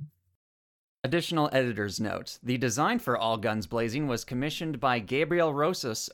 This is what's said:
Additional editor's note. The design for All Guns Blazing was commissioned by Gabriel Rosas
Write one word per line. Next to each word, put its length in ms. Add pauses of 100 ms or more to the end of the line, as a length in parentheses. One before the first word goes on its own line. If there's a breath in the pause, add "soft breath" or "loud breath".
(1040)
Additional 480
editor's 480
note. 440
The 140
design 420
for 180
All 180
Guns 320
Blazing 400
was 160
commissioned 560
by 200
Gabriel 540
Rosas 600